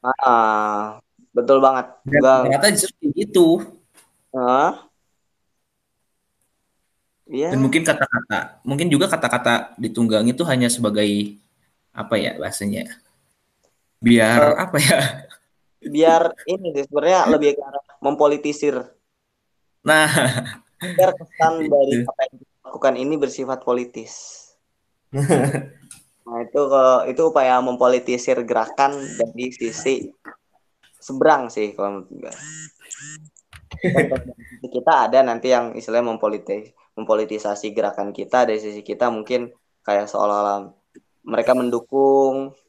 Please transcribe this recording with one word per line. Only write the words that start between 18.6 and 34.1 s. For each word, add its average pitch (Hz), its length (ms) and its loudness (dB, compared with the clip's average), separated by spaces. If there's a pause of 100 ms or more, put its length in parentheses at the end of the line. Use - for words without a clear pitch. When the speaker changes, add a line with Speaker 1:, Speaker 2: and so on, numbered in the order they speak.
Speaker 2:
Nah. 156 240 4 (680)
Speaker 1:
Biar 180 360 2
kesan 160 460 -2
Speaker 2:
<laughs> - 20 -4
Gitu. 156 80 -4
Speaker 1:
dari 139 320 2
apa 123 240 -6
yang 131 120 -12
dilakukan - 600 -4
ini 135 200 -2
bersifat 131 440 -4
politis. 123 540 -6 (1000)
Speaker 2:
<laughs> 139 680 -2 (440)
Speaker 1:
Nah, 117 240 -10
itu 143 160 -2
kalau, 131 420 4
itu 127 200 -2
upaya 135 340 4
mempolitisir 127 880 0
gerakan 120 480 0 (240)
dari 117 320 -4
sisi 123 640 -6 (800)
seberang 135 560 0
sih 107 240 -4
kalau 101 240 -6
menurut 92 140 -16
gue. - 200 -18 (1500)
Kan 175 240 2
dari - 320 -6